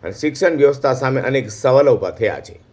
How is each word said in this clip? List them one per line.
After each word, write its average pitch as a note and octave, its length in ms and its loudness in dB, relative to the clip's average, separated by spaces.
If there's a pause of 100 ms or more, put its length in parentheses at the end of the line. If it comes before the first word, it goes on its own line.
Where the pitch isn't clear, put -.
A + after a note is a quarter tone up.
અને E2+ 80 -10
શિક્ષણ D#3 460 -2
વ્યવસ્થા C#3 360 2
સામે C3 280 -2
અનેક B2+ 280 -2
સવાલો C3+ 460 2
ઊભા F#2+ 140 -4
થયા E2+ 300 -4
છે. - 200 -20 (120)